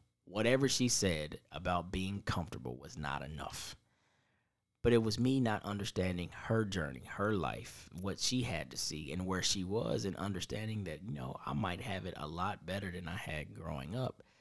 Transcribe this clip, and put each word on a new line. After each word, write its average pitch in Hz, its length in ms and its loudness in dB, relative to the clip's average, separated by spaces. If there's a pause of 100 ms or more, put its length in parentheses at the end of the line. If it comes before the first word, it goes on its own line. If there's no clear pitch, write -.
(240)
Whatever 120 440 4
she 123 200 4
said 82 520 2 (120)
about 87 380 0
being 95 320 -2
comfortable 62 540 -2
was 69 200 -12
not 71 280 -2
enough. - 520 -8 (1040)
But 120 100 8
it 117 100 10
was 107 160 2
me 131 220 6
not 110 240 4
understanding 92 640 0 (160)
her 113 200 4
journey, 76 420 -2
her 104 260 0
life, 69 560 -2 (120)
what 95 200 -4
she 127 220 2
had 82 280 -2
to - 60 -10
see, 76 360 -4
and 90 140 -2
where 92 160 0
she 95 220 2
was, 95 400 0
and 95 100 -2
understanding 104 720 -4
that, 78 180 -6
you 117 120 -6
know, 65 200 -6 (100)
I - 100 -4
might 92 260 0
have 95 260 -4
it 87 100 -6
a 76 120 -8
lot 90 360 -2
better 95 280 -4
than 87 160 -8
I 87 80 -4
had 78 360 -6
growing 80 440 -6
up. - 260 -4 (180)